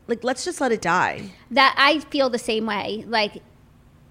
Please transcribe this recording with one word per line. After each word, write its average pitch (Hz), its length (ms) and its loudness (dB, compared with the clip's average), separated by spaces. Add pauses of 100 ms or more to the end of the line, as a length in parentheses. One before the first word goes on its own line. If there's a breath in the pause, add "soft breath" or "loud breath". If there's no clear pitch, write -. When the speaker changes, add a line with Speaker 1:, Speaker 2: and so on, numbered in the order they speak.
Speaker 1:
like, 226 160 -4
let's 262 200 -2
just 359 160 -6
let 262 120 2
it 214 80 -2
die. 175 500 0 (220 soft breath)
Speaker 2:
That, 269 260 6
I 285 220 4
feel 277 280 0
the 233 100 -2
same 220 280 -4
way. 202 400 -6
Like, 214 340 -2 (720)